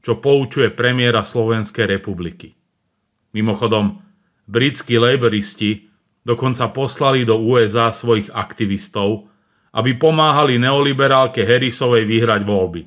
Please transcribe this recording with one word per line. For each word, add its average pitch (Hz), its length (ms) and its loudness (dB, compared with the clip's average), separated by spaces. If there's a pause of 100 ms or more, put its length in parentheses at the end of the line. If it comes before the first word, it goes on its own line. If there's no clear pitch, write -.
čo 110 160 -2
poučuje 135 480 2
premiéra 120 560 0
Slovenskej 113 640 -2
republiky. 92 680 -8 (800)
Mimochodom, 107 720 -2 (400)
britskí 117 560 0
laboristi 107 880 -2 (320)
dokonca 120 480 -2
poslali 131 560 0
do 113 160 2
U 123 160 2
S 107 160 2
A 117 160 2
svojich 110 400 -2
aktivistov, 110 960 -4 (480)
aby 120 240 0
pomáhali 147 640 2
neoliberálke 135 800 2
Harrisovej 120 640 2
vyhrať 110 400 2
voľby. 92 420 -2